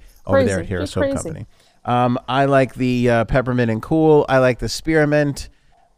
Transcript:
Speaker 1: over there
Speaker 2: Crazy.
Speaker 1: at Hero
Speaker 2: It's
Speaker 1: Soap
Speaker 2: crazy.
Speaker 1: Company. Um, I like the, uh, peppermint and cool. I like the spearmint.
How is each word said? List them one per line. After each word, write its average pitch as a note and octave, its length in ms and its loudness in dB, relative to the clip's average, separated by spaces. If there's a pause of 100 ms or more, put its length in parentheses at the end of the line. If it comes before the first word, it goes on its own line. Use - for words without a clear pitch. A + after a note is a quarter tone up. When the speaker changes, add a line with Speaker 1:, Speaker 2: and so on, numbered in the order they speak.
(260)
Speaker 1:
over G2 180 0
there F#2+ 140 -2
Speaker 2:
Crazy. F2+ 40 -6
Speaker 1:
at E2+ 80 -10
Hero F2+ 140 -4
Speaker 2:
It's - 100 -8
Speaker 1:
Soap - 100 -2
Speaker 2:
crazy. C#4 120 -2
Speaker 1:
Company. - 300 -10 (380)
Um, B2 340 0 (120)
I C3+ 160 0
like C3+ 300 2
the, B2 340 0
uh, A#2 160 2
peppermint B2 440 0
and A2 120 -2
cool. D#3 480 4
I C3+ 80 4
like B2+ 220 2
the - 100 -4
spearmint. D3 800 0 (480)